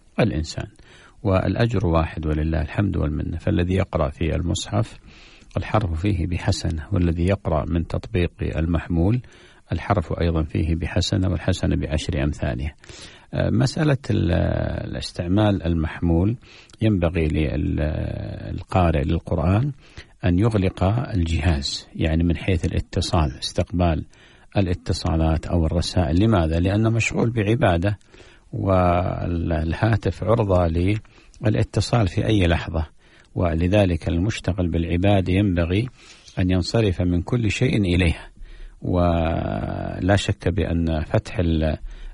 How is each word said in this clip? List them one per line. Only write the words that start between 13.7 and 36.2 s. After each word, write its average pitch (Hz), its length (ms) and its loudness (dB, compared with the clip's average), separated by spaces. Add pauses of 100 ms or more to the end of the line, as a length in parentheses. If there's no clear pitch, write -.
ال-، 98 220 2 (580)
الاستعمال 95 760 0
المحمول، 85 760 0 (440)
ينبغي 87 460 2
للقارئ 80 1800 -2
للقرآن 85 680 0 (540)
أن 87 140 2
يغلق 101 440 0 (300)
الجهاز، 82 840 0
يعني 82 280 2
من 82 140 2
حيث 92 280 -2
الاتصال، 78 720 -2
استقبال 85 680 -2 (520)
الاتصالات 82 880 0
أو 85 200 2
الرسائل. 82 580 2
لماذا؟ 85 360 2
لأنه 104 300 2
مشغول 113 400 0
بعبادة، 101 680 2 (560)
والهاتف 90 1700 0
عرضة 98 440 2 (760)
للاتصال 107 640 0
في - 180 -2
أي 101 220 4
لحظة، 80 400 -2 (480)
ولذلك 87 760 2
المشتغل 90 600 -2
بالعبادة 87 640 2
ينبغي 92 540 2 (520)